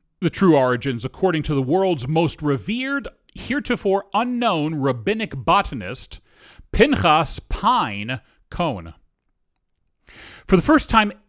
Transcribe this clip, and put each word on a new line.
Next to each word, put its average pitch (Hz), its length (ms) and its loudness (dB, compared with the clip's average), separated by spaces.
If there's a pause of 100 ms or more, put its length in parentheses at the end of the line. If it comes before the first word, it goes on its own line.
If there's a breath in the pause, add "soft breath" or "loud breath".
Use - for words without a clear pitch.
(200)
the 170 100 0
true 175 260 4
origins 123 480 0
according 160 400 -2
to 151 100 -2
the 135 80 0
world's 156 460 0
most 160 340 -2
revered, 226 680 -4 (260)
heretofore 208 800 -2
unknown 214 600 0
rabbinic 139 600 -2
botanist, 127 840 -2 (520 soft breath)
Pinchas 175 640 4
Pine 127 840 -2 (300)
Cohen. 104 440 -6 (1500 loud breath)
For 190 100 4
the 170 60 4
first - 280 4
time 214 220 4 (160)